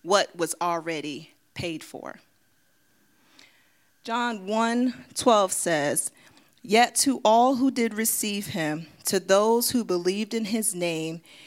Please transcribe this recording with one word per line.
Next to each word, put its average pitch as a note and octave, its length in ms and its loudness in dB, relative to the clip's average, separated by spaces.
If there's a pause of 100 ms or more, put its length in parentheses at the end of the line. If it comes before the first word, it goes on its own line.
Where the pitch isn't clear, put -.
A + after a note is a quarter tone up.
what F#3+ 320 2
was E3 260 -4
already D#3+ 680 -4 (220)
paid E3 280 -8
for. - 380 -16 (1800)
John A#3 440 -4
one A#3 580 0 (100)
twelve G#3 360 4
says, D3 600 0 (500)
"Yet A#3 340 2
to C4 300 0
all A#3 300 6
who C4 140 2
did A#3 240 -2
receive G#3 540 -4
him, D#3 400 -4 (180)
to G3 140 0
those G#3+ 520 2
who A#3+ 120 0
believed F#3+ 500 -2
in A3+ 120 -2
his G#3+ 280 -2
name, E3 480 -6 (260)